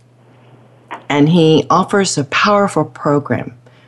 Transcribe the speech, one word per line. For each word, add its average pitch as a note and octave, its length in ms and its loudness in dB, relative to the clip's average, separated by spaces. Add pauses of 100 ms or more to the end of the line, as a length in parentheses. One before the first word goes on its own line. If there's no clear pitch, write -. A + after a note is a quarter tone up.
(1080)
And D3 220 2
he D#3 400 4
offers F#3+ 480 0
a C#3+ 80 -2
powerful G3+ 580 0
program D3 720 -4 (340)